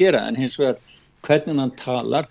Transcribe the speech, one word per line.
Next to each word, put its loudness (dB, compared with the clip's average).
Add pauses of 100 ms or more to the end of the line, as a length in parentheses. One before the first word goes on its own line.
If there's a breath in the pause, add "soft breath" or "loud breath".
gera, 4
en -4
hins -4
vegar 0 (460 soft breath)
hvernig 2
hann -2
talar, -2